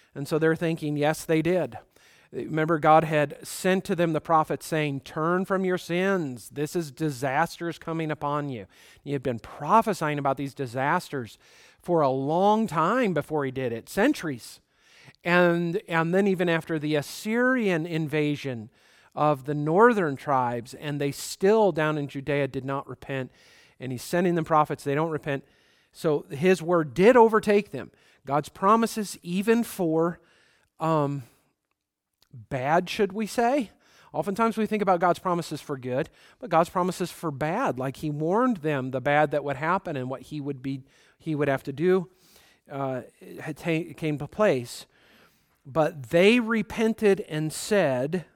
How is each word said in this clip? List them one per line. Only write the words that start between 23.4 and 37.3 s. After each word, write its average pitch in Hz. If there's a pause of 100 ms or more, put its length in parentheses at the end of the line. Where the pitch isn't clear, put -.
and 127
he's 123
sending 175
them 160
prophets, 151
they 139
don't 160
repent. 143 (480)
So -
his 175
word 165
did 202
overtake 214
them. 120 (340)
God's 147
promises 220
even 202
for, 165 (580)
um, 143 (1080)
bad, 139
should 196
we 214
say? 240 (420)
Oftentimes 202
we 214
think 214
about 185
God's 175
promises 170
for 147
good, 127 (300)
but 226
God's 170
promises 180
for -